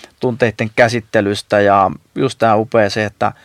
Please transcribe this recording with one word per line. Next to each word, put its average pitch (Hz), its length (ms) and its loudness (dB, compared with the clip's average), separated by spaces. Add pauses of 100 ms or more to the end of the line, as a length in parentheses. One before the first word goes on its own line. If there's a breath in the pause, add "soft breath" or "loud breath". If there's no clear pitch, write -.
(200 soft breath)
tunteitten 117 560 -4
käsittelystä 110 840 0
ja 98 300 2 (240)
just - 240 -4
tää 113 160 2
upea 110 340 0
se, 107 160 -4
että 104 260 -6 (140 soft breath)